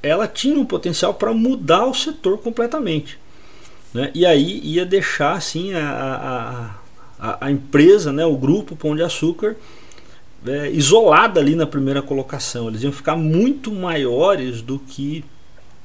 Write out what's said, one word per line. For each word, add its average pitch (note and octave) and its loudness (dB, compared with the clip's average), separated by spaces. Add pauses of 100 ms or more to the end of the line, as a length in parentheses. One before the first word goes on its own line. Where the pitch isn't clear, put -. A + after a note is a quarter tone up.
ela E3+ 2
tinha C#4+ 0
um B3 2
potencial F3+ -2
pra G#3+ 0
mudar A3+ 2
o C4 0
setor G#3+ -2
completamente, A#3 -4 (760)
né? C3 -4
E E3+ 2
aí E3+ 4
ia D#3+ 0
deixar F3+ 0
assim F#3 -6
a, D3+ -2
a, C3+ -4
a, A#2 -8
a, - -6
a C#3 0
empresa, D3+ 6
né, D3 0
o D#3 2
grupo D3+ 0
Pão D#3 -2
de D#3+ 2
Açúcar, F3 -2 (880)
é, C#3+ -4
isolada F3+ 6
ali D3 4
na E3 2
primeira C#3 -2
colocação. C3 -6
Eles A2 -6
iam C#3 0
ficar D3+ -2
muito G3 0
maiores D3 0
do C3 -6
que C#3+ -8 (600)